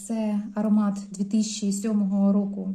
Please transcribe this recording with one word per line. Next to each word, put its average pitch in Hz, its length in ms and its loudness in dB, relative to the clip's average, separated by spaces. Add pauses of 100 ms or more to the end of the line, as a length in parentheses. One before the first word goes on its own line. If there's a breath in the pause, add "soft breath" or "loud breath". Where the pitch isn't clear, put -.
це 214 360 -2 (120)
аромат 208 460 2 (100)
дві 202 140 -4
тисячі 208 480 0
сьомого 202 600 2
року 196 420 -2